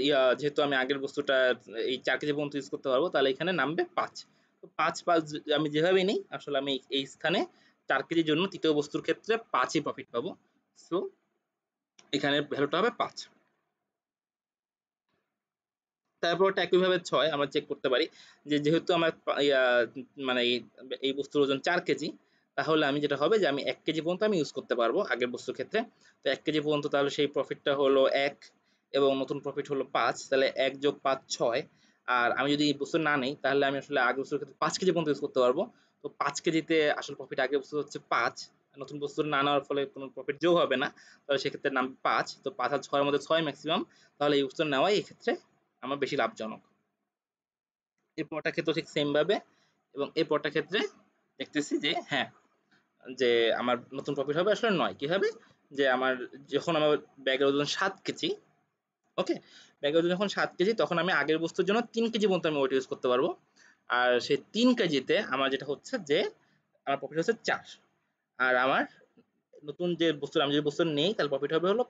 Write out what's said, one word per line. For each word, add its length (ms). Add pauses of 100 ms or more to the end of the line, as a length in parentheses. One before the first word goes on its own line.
ইয়া, 160 (160)
যেহেতু 280
আমি 160
আগের 220
বস্তুটা 320 (540)
এই 60 (100)
চার 120
কেজি 140
পর্যন্ত 240
ইউজ 160
করতে 200
পারবো, 200
তাহলে 180
এখানে 200 (100)
নামবে 220 (160)
পাঁচ। 160 (460)
তো 60 (120)
পাঁচ, 160 (120)
পাঁচ 140 (100)
যে-, 120 (160)
আমি 160
যেভাবেই 360
নিই, 80 (180)
আসলে 260
আমি 120 (220)
এই 80 (100)
স্থানে 260 (480)
চার 180
কেজির 240
জন্য 120 (100)
তৃতীয় 260
বস্তুর 280
ক্ষেত্রে 260 (220)
পাঁচই 320
প্রফিট 280
পাবো। 160 (560)
So 100 (1200)
এখানে 200 (140)
ভ্যালুটা 300
হবে 100 (100)
পাঁচ। 160 (3000)
তারপরটা 400
একইভাবে 360 (100)
ছয় 260
আমরা 200
চেক 160
করতে 220
পারি 140 (440)
যে 140
যেহেতু 340
আমার 120 (140)
পা-, 220
ইয়া, 160 (640)
মানে 120 (100)
এই, 60 (500)
এই 120
বস্তুর 260
ওজন 220
চার 120 (100)
কেজি, 200 (480)
তাহলে 340
আমি 140
যেটা 180
হবে 200
যে 100
আমি 80 (120)
এক 140
কেজি 160
পর্যন্ত 260
আমি 100
ইউজ 180
করতে 240
পারবো 180 (140)
আগের 220
বস্তুর 240
ক্ষেত্রে। 220 (400)
তো 140
এক 120
কেজি 180
পর্যন্ত 300
তাহলে 220
সেই 180
প্রফিটটা 460
হলো 220 (240)
এক 100 (640)
এবং 120 (120)
নতুন 220
প্রফিট 280
হলো 120 (120)
পাঁচ, 200 (120)
তাহলে 180 (200)
এক 60 (120)
যোগ 100 (120)
পাঁচ 120 (160)
ছয়। 260 (480)
আর 200 (100)
আমি 160
যদি 160
এই 120
বস্তু 160 (100)
না 140
নেই 100 (100)
তাহলে 280
আমি 120
আসলে 160 (100)
আগের 140
বস্তুর 180
ক্ষেত্রে 220
পাঁচ 160
কেজি 140
পর্যন্ত 200
ইউজ 120
করতে 200
পারবো। 180 (400)
তো 40 (140)
পাঁচ 240
কেজিতে 320 (240)
আসল 180
প্রফিট 260
আগের 180
বস্তু 180
হচ্ছে 180 (140)
পাঁচ, 220 (420)
নতুন 260
বস্তুর 220 (100)
না 100
নেওয়ার 240
ফলে 120 (140)
কোনো 200
প্রফিট 300
যোগ 180
হবে 200
না, 60 (360)
তাহলে 180
সেক্ষেত্রে 340
নামবে 200 (100)
পাঁচ। 200 (180)
তো 40 (100)
পাঁচ 180
আর 100
ছয়ের 200
মধ্যে 200
ছয় 200
ম্যাক্সিমাম, 340 (380)
তাহলে 200
এই 80
বস্তু 160 (100)
নেওয়াই 280
এক্ষেত্রে 320 (500)
আমার 200
বেশি 180
লাভজনক। 420 (1600)
এরপরটার 360
ক্ষেত্রে 240
ঠিক 160
সেম 220
ভাবে 200 (580)
এবং 120 (140)
এরপরটার 340
ক্ষেত্রে 240 (640)
দেখতেছি 340 (100)
যে 80 (180)
হ্যাঁ, 180 (920)
যে 100 (300)
আমার 160 (220)
নতুন 180
প্রফিট 240
হবে 140
আসলে 160 (100)
নয়। 200
কি 120
হবে? 160 (420)
যে 140 (120)
আমার 160 (420)
যখন 240
আমার 120 (360)
ব্যাগের 240
ওজন 160 (100)
সাত 180 (120)
কেজি, 240 (880)
ওকে, 160 (460)
ব্যাগের 200
ওজন 140
যখন 220
সাত 220
কেজি 140 (100)
তখন 200
আমি 180
আগের 240
বস্তুর 240
জন্য 120 (140)
তিন 180
কেজি 140
পর্যন্ত 240
আমি 100
ওয়েট 140
ইউজ 180
করতে 200
পারবো। 180 (600)
আর 200 (160)
সেই 120 (160)
তিন 140 (100)
কেজিতে 380 (180)
আমার 180
যেটা 200
হচ্ছে 220 (160)
যে 80 (680)
আমার 140
প্রফিট 200
হচ্ছে 160 (100)
চার। 180 (720)
আর 160 (100)
আমার 180 (840)
নতুন 200 (120)
যে 60 (140)
বস্তু, 240
আমি 100
যদি 140
বস্তু 140 (160)
নেই 160
তাহলে 180
প্রফিট 240
হবে 160
হলো 180